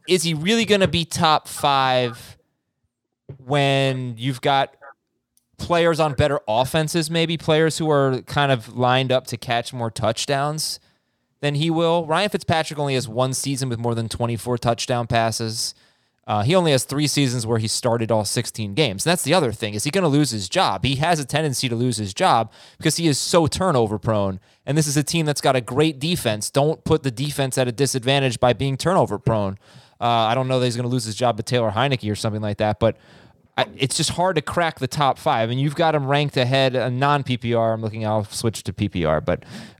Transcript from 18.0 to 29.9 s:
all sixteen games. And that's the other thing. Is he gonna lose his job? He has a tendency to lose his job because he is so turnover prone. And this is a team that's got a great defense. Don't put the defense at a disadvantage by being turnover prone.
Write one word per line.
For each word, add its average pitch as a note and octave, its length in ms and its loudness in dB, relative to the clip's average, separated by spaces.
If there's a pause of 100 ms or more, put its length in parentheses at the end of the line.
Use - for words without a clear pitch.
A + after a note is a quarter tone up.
all A2 140 2
sixteen G#2 500 -4
games. G2+ 320 0
And D#3+ 60 2
that's F3+ 100 0
the C#3 120 2
other C#3+ 180 2
thing. G#2 220 -6
Is G#2 100 -4
he D3 80 -2
gonna F#3 160 2
lose C#3+ 220 4
his G2+ 180 -6
job? B2 360 0
He C3+ 120 0
has D#3+ 240 0
a C#3 40 -6
tendency C#3 440 -2
to A#2 80 -2
lose A#2+ 200 0
his G#2 160 -4
job A2+ 380 2 (280)
because - 180 0
he E3+ 100 0
is C#3+ 120 4
so E3+ 280 2
turnover B2 540 0
prone. G2+ 400 0 (260)
And C#3 100 -2
this D3+ 120 2
is C#3 80 -2
a D3+ 80 2
team E3 220 -2
that's D3 140 -2
got C#3 140 2
a B2+ 60 2
great C3+ 400 0
defense. B2 500 -2
Don't D3+ 340 0
put D#3 200 0
the C3+ 80 0
defense C3+ 440 -4
at B2+ 120 2
a A#2+ 40 -4
disadvantage C3 680 0
by B2 120 4
being C3 240 -2
turnover C#3+ 440 0
prone. G2+ 380 0 (420)